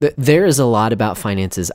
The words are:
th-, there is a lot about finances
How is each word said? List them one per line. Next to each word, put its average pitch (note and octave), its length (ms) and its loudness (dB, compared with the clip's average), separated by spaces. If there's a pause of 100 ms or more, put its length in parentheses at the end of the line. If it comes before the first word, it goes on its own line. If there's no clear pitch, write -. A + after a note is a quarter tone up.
th-, D3 160 2
there D3 260 2
is D#3 140 2
a C3+ 80 2
lot A2+ 260 2
about A2 240 -2
finances F#2+ 580 -4